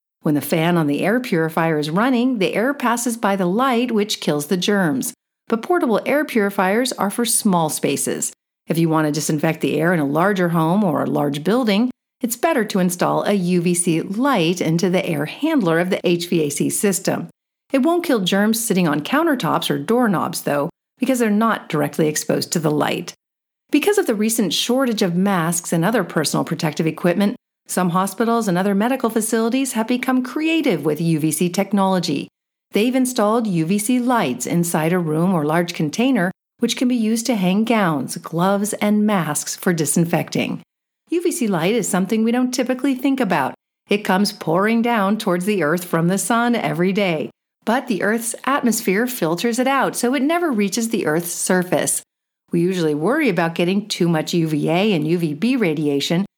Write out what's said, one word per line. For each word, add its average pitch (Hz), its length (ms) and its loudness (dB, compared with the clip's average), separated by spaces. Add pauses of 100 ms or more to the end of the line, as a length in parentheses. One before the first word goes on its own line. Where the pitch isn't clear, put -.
(200)
When 147 160 0
the 139 40 0
fan 170 360 2
on 160 100 2
the 143 180 0
air 214 140 2
purifier 165 600 0
is 151 100 -4
running, 240 480 0
the 180 160 0
air 240 180 0
passes 240 440 -2
by 202 180 0
the 190 120 0
light, 240 440 0
which 208 300 -2
kills 147 260 -2
the 196 100 0
germs. 180 580 0 (340)
But 233 140 -2
portable 320 440 2
air 294 180 0
purifiers 208 680 0
are 202 180 -2
for 233 140 -2
small 175 460 2
spaces. 131 600 -4 (360)
If 165 100 0
you 165 100 4
want 156 200 2
to 147 40 0
disinfect 156 500 -2
the 143 180 0
air 170 120 2
in 175 60 2
a 143 80 0
larger 175 440 0
home 170 340 2
or 139 180 0
a 139 80 -4
large 147 320 -2
building, 220 480 2 (300)
it's 233 160 -4
better 311 300 2
to 202 120 -2
install 160 460 0
a 202 80 0
U 180 280 2
V 175 140 2
C 165 260 0
light 196 600 0
into 165 280 2
the 180 160 0
air 147 200 -2
handler 185 560 0
of 185 100 0
the - 160 -2
H 175 220 0
V 170 140 2
A 143 80 -2
C - 200 -2
system. 180 560 -2 (460)
It 269 100 2
won't 339 220 2
kill 240 160 2
germs 202 440 2
sitting 180 220 2
on 151 140 0
countertops 202 680 0
or 143 100 0
doorknobs, 208 600 0
though, 147 280 -2 (280)
because 254 200 0
they're 226 120 2
not 214 380 0
directly 151 380 0
exposed 151 460 -2
to 170 80 0
the 151 100 2
light. 151 420 -2 (580)
Because 381 280 2
of 349 80 2
the 240 80 0
recent 214 400 0
shortage 240 480 0
of 175 140 0
masks 180 560 0
and 165 120 2
other 220 200 2
personal 151 400 -2
protective 160 420 -2
equipment, 180 480 0 (320)
some 180 240 0
hospitals 202 560 0
and 175 100 0
other 202 180 2
medical 240 360 0
facilities 233 640 0
have 226 160 -2
become 254 340 0
creative 294 600 0
with 151 160 -2
U 165 180 2
V 156 140 0
C 180 160 0
technology. 190 800 0 (420)
They've 233 240 2
installed 233 540 0
U 165 180 0
V 202 120 0
C 247 200 0
lights 226 480 0
inside 165 460 0
a 185 80 0
room 170 340 0
or 151 100 0
large 170 300 0
container, 190 560 0 (280)
which 233 180 0
can 269 100 0
be 254 80 0
used 226 320 0
to 254 80 0
hang 190 300 2
gowns, 170 540 0
gloves, 196 560 0
and 208 300 2
masks 170 520 -2
for 196 160 0
disinfecting. 160 880 0 (480)
U 339 100 0
V 320 120 0
C 226 160 -2
light 185 260 2
is 220 140 0
something 196 340 0
we 233 100 2
don't 254 200 0
typically 254 420 0
think 269 240 0
about. 170 360 0 (340)
It 208 160 0
comes 190 260 2
pouring 208 520 0
down 214 360 0
towards 180 280 -2
the 202 180 0
earth 175 200 0
from 165 220 0
the 185 120 2
sun 233 360 0
every 170 380 0
day. 180 360 -2 (360)
But 254 240 0
the 185 160 -2
Earth's 226 400 -2
atmosphere 233 640 0
filters 226 500 -2
it 254 80 0
out, 254 300 0
so 247 180 0
it 277 80 0
never 330 300 0
reaches 214 380 0
the 202 160 -2
Earth's 165 260 -2
surface. - 720 0 (500)
We 175 80 2
usually 170 340 0
worry 233 360 0
about 165 260 0
getting 196 320 0
too 170 200 0
much 156 240 0
U 165 140 2
V 151 240 -2
A 196 220 2
and 151 160 0
U 175 100 2
V 160 160 -2
B 226 220 0
radiation. 160 680 0 (140)